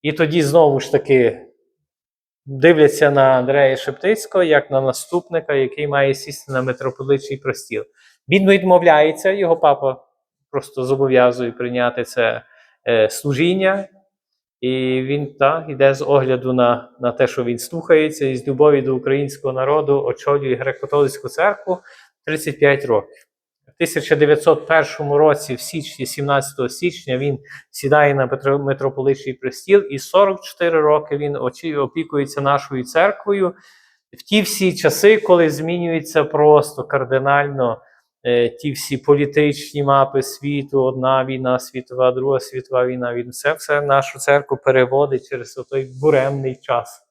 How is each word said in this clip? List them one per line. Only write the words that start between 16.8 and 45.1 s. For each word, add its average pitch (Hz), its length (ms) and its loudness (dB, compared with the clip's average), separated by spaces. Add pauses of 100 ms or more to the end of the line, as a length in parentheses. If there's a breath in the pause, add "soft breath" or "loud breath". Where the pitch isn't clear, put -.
на 120 120 -2
те, 123 160 0
що - 160 -6
він 120 160 -6
слухається, 156 680 0
і 131 100 -4
з 123 120 -8
любові 143 340 4
до 131 140 -4
українського 135 580 -4
народу 139 500 0
очолює 135 520 -2
греко-католицьку 135 720 -2
церкву 185 500 -2 (480 soft breath)
тридцять 156 340 -8
п'ять 139 260 4
років. 113 300 -2 (520)
В - 100 -20
тисяча 160 380 -2
дев'ятсот 151 520 4
першому 147 500 0
році, 147 380 2
в - 40 -14
січні, - 460 -10
сімнадцятого 139 640 -4
січня, 175 480 -6
він 139 220 -4 (320 loud breath)
сідає 143 440 2
на 131 120 0
Петро-, 139 320 -2
митрополичий 135 720 -4
престіл, 190 560 0
і 135 100 -8
сорок 190 440 0
чотири 165 380 -2
роки 151 360 0
він 147 180 -6
очі-, 131 400 -6
опікується 143 680 -4
нашою 139 420 -2
церквою. 190 680 0 (640 soft breath)
В - 60 -20
ті 208 180 2
всі 185 340 -2
часи, 202 420 4
коли 175 320 4
змінюється 160 760 -2
просто 151 600 2
кардинально, 135 960 -2 (420 soft breath)
е, 120 260 2
ті 147 220 -8
всі 131 260 -8
політичні 147 880 0
мапи 139 380 2
світу, 139 640 -4
одна 131 420 0
війна 127 340 -4
світова, 127 520 -4
друга 131 280 -2
світова 127 460 -6
війна, 123 280 -6
він 120 160 -8
все, 143 240 -6
все 147 280 -4
нашу 139 380 -2
церкву 143 460 0
переводить 131 640 0